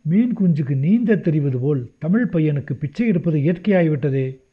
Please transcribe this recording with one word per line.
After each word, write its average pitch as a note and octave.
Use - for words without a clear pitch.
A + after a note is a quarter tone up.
மீன் G#3
குஞ்சுக்கு D3+
நீந்த G3+
தெரிவது D3
போல் C3
தமிழ் G#3
பையனுக்கு D3+
பிச்சை D#3
எடுப்பது E3+
இயற்கையாகிவிட்டதே. D3